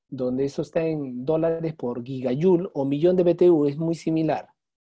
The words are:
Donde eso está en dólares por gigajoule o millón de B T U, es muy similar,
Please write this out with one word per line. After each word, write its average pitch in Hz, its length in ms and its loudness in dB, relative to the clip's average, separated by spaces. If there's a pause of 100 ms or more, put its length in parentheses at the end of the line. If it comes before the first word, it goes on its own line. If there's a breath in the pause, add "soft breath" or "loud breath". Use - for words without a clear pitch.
Donde 127 380 -4
eso 139 180 -4
está 165 240 -2
en 135 380 -6
dólares 160 500 -2
por 123 300 -6
gigajoule 139 680 0
o 139 120 -2
millón 147 320 2
de 180 80 4
B 175 100 4
T 180 160 6
U, 147 160 4
es 143 100 -2
muy 165 200 -2
similar, 156 520 -2 (380)